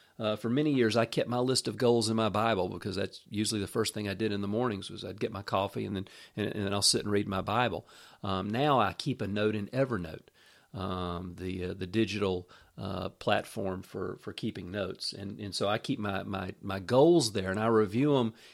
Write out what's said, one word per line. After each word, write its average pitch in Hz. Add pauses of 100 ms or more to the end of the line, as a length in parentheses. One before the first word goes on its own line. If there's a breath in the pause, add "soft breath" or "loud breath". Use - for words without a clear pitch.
(180 soft breath)
Uh, 107
for 117
many 147
years, 117
I 117
kept -
my 123
list 127
of 107
goals 120
in 113
my 110
Bible, 101
because 92
that's 95
usually 104
the 95
first 107
thing 104
I 98
did 107
in 101
the 101
mornings 107
was 98
I'd 98
get 123
my 98
coffee 101
and 101
then, 95 (280 loud breath)
and, 104
and 101
then 101
I'll 101
sit -
and 104
read 101
my 95
Bible. 101 (340 loud breath)
Um, 98
now 135
I 98
keep -
a 107
note 107
in 101
Evernote, 113 (460 soft breath)
um, 90
the, 92
uh, 92
the 95
digital, 98 (300 soft breath)
uh, 92
platform 98
for, -
for 104
keeping 101
notes. 95
And, 98
and 101
so 101
I 107
keep -
my, 98
my, 95
my 95
goals 131
there, 95
and 101
I 110
review 117
'em, 117 (200 loud breath)